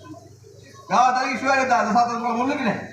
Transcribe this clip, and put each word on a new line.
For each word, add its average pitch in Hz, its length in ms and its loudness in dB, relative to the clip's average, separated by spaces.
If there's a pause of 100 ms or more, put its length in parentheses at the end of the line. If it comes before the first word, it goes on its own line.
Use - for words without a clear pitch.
(920)
गावात 247 220 4
आले 262 200 -2
की 220 60 -6
शिवाय 262 260 0
देता." 240 200 2
जसं 214 140 0
आता 240 140 2
तुम्हाला 233 240 -4
बोललो 269 200 -2
की 262 80 -6
नाही, 202 140 -2 (140)